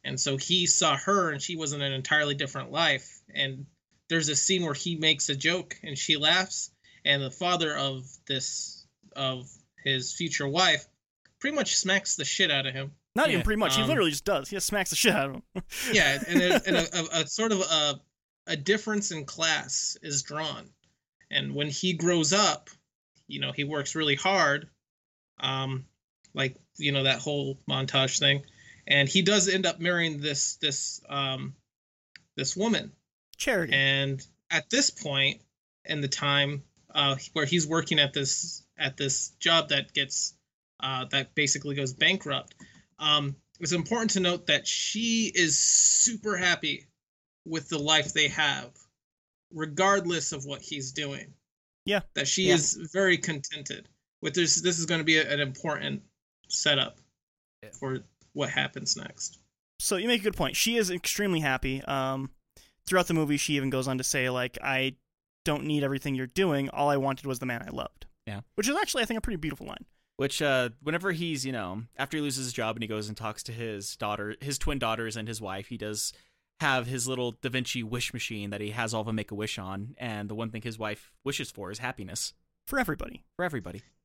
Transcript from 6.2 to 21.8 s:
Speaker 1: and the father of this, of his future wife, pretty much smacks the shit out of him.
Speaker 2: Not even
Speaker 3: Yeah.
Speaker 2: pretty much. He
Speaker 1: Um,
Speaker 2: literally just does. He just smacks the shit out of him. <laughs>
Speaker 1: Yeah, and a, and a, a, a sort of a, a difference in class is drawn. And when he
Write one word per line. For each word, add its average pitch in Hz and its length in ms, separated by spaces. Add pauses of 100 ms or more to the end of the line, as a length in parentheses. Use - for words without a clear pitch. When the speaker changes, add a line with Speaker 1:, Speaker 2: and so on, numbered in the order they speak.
Speaker 1:
and 139 180
the 135 80
father 165 460
of 135 280 (220)
this, - 580 (300)
of 131 340 (360)
his 131 280
future 143 360
wife, 160 360 (540)
pretty 294 160
much - 220
smacks 190 400
the 139 80
shit 175 260
out 139 140
of 127 80
him. 139 180 (240)
Speaker 2:
Not 294 140
even 190 100
Speaker 3:
Yeah. 160 60
Speaker 2:
pretty 214 140
much. 196 180
He 214 60
Speaker 1:
Um, 220 40
Speaker 2:
literally 214 240
just 143 140
does. 170 240
He 202 80
just - 100
smacks 202 220
the 160 80
shit 214 180
out 139 140
of 131 60
him. - 80 (120)
<laughs> 262 380
Speaker 1:
Yeah, 143 340
and 175 140
a, 185 260
and - 80
a, 170 240
a, 160 220
a 143 60
sort 220 260
of 185 80
a, 151 400 (460)
a 165 100
difference 202 540
in 156 120
class 147 800
is 143 200
drawn. 147 420 (680)
And 139 220
when 147 140
he 180 240